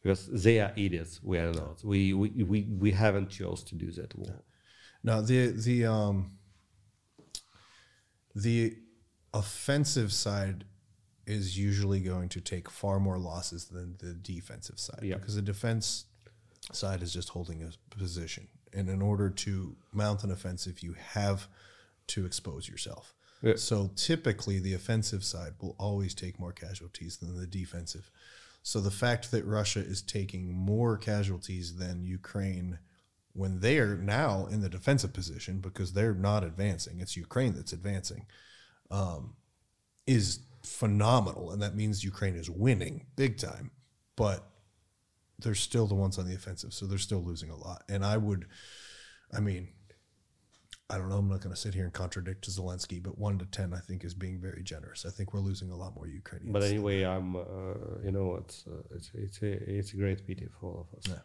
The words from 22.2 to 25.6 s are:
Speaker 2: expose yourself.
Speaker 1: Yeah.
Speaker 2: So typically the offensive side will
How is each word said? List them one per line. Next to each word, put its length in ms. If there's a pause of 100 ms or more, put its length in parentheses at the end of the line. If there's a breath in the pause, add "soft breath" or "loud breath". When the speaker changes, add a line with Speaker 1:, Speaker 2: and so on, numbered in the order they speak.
Speaker 2:
expose 420
yourself. 460 (300 soft breath)
Speaker 1:
Yeah. 120
Speaker 2:
So 400
typically 640
the 160
offensive 480
side 360
will 200